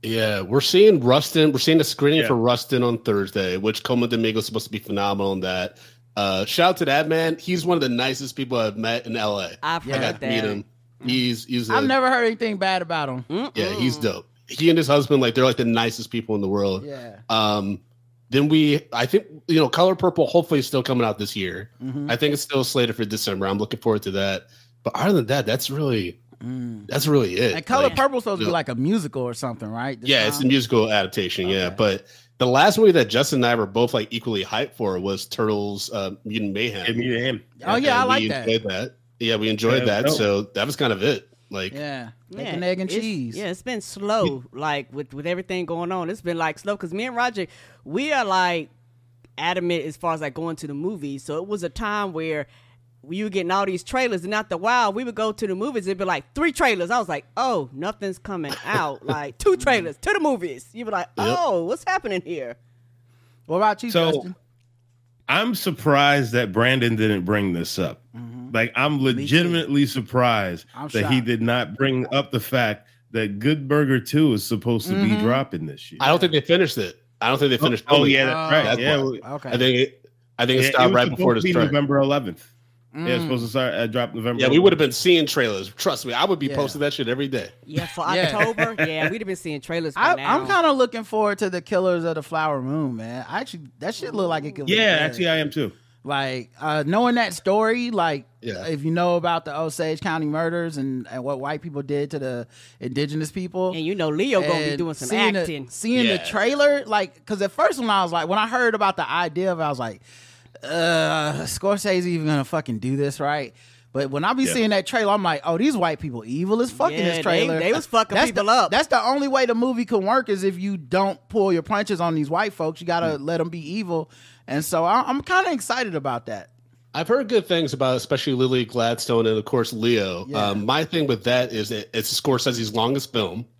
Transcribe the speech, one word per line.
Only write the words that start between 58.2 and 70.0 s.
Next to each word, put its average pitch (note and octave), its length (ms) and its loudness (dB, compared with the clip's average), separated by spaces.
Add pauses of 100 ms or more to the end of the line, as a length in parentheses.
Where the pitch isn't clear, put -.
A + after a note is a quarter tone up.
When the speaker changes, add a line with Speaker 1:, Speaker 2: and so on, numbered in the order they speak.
Speaker 4:
<laughs> - 40 -16
Speaker 3:
out." E3 400 -4
Like, D3 340 -6
two F#4+ 180 4
trailers G3+ 420 0
to G#4 140 -2
the G4+ 80 0
movies. F3+ 520 -2
You'd A#3 140 -10
be G#3+ 60 -6
like, F3+ 160 -4 (100)
Speaker 1:
Yep. F#4 200 0
Speaker 3:
"Oh, G#3 260 0
what's A#3 220 -6
happening F#4 380 -2
here?" C3+ 320 -10 (880)
Speaker 4:
What D#3+ 120 -2
about G#3+ 240 2
you, A#3+ 80 -6
Speaker 2:
So, E3 220 4
Speaker 4:
Justin? F3 240 -4 (920)
Speaker 2:
I'm G#3 260 2
surprised C#3+ 760 2
that A#2 200 0
Brandon A#2+ 440 2
didn't G#2+ 280 2
bring G2 280 2
this E2+ 260 -4
up. - 240 -4 (140)
Speaker 4:
Mm-hmm. A#2+ 360 -14
Speaker 2:
Like, A#2 240 0
I'm C#3+ 260 0
Speaker 4:
Me C3 100 2
too. A#2 80 -2
Speaker 2:
legitimately D3 640 2
surprised A2+ 880 0